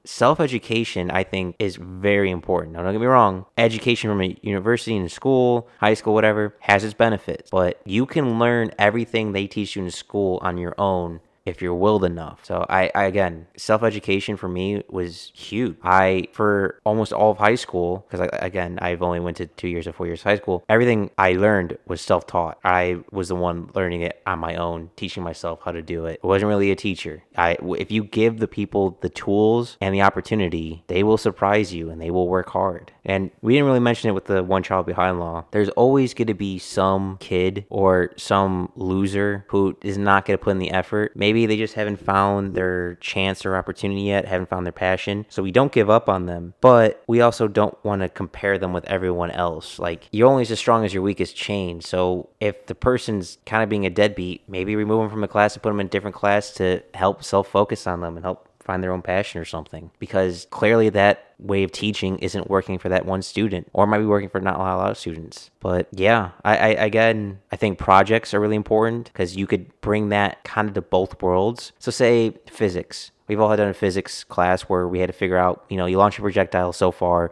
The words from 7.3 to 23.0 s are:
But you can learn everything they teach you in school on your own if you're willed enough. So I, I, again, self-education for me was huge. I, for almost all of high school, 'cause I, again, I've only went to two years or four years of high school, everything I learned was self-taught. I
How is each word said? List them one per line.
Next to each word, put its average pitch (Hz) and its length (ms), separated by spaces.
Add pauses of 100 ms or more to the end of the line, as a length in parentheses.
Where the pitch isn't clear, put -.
But 90 380
you 104 180
can 127 340
learn 120 400
everything 107 540
they 98 140
teach 101 300
you 98 80
in 87 60
school 95 520
on 87 160
your 87 180
own 90 440 (260)
if 90 160
you're 87 120
willed 98 300
enough. 85 400
So 87 240
I, 92 260
I, 101 100
again, 92 420 (100)
self-education 104 800
for 92 120
me 95 420
was 87 440
huge. 104 480
I, 95 500
for 101 520
almost 107 260
all 107 200
of 98 80
high 107 160
school, 90 560
'cause 90 100
I, 90 140
again, 90 480
I've 87 180
only 87 180
went 87 200
to 90 80
two - 220
years 85 180
or 82 80
four 90 100
years 85 160
of - 40
high 104 120
school, 92 320
everything 113 480
I 95 160
learned 95 540
was 85 160
self-taught. 85 600
I 90 360 (120)